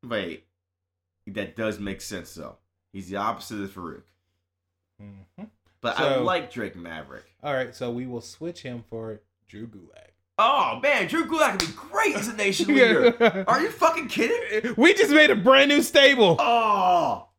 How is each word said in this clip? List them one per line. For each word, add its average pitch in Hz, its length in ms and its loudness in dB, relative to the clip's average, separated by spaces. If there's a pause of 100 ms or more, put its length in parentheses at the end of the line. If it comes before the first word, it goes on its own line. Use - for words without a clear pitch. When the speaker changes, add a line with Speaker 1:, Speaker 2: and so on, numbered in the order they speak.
Speaker 1:
Wait, 98 420 -8 (800)
that 98 280 -10
does 110 240 -4
make 98 220 -10
sense, 90 340 -12
though. 65 220 -16 (380)
He's 95 160 -14
the 98 60 -8
opposite 107 440 -6
of 98 100 -10
Farouk. 87 320 -14 (1000)
Speaker 2:
Mm-hmm. 101 420 -20 (380)
Speaker 1:
But 101 180 -4
I 139 140 2
Speaker 2:
So, 127 100 0
Speaker 1:
like - 260 -2
Drake 107 260 -10
Maverick. 80 480 -14 (180)
Speaker 2:
all 143 100 -6
right, 127 220 -4
so 123 160 -8
we 123 160 -8
will 120 160 -10
switch - 400 -14
him 123 260 -14
for 110 320 -12 (280)
Drew 107 180 -14
Gulak. - 460 -20 (260)
Speaker 1:
Oh, 240 440 2
man, 262 260 0
Drew 320 180 -2
Gulak 302 260 0
would 190 80 -8
be - 60 -10 (100)
great - 400 -4
as 208 120 -6
a 226 80 -12
nation 202 320 -2
Speaker 2:
<laughs> 294 60 2
Yeah. 247 180 6
Speaker 1:
leader. 214 540 2
Are 254 140 2
you 403 100 -2
fucking 330 380 0
kidding? 226 680 -4
Speaker 2:
We 330 160 6
just 415 180 2
made 302 180 6
a - 60 2
brand 269 320 6
new 285 140 4
stable. 269 560 6
Speaker 1:
Oh. 185 920 2 (100)